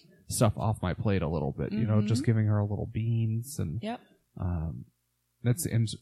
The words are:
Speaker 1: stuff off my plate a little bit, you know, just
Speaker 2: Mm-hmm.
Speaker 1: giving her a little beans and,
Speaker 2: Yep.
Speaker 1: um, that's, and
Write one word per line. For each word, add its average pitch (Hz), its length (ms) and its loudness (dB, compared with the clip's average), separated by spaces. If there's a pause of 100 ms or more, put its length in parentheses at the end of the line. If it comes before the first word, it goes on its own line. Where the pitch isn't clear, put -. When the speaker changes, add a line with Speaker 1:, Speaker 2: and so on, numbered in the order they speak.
(280)
Speaker 1:
stuff - 280 2
off 107 260 0
my 90 120 0
plate 98 280 2
a - 60 0
little 71 240 0
bit, - 200 -4
you 208 140 0
know, 107 160 4
just 113 200 2
Speaker 2:
Mm-hmm. - 40 -8
Speaker 1:
giving 110 200 4
her 104 120 4
a 104 80 2
little 101 200 -4
beans 113 720 -2
and, 131 220 -4
Speaker 2:
Yep. 233 180 -8 (360)
Speaker 1:
um, 80 480 -4 (600)
that's, 120 220 2
and 113 220 2 (140)